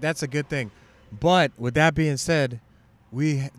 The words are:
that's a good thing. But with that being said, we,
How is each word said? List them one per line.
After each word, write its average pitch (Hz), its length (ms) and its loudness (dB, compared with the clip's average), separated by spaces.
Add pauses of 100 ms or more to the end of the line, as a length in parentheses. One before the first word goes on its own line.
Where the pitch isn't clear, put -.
that's 156 220 -4
a 151 60 -2
good 143 200 -4
thing. 131 220 -4 (480)
But 165 400 4
with 120 160 -4
that 151 220 4
being 151 220 0
said, 135 420 -2 (500)
we, 139 380 -2 (100)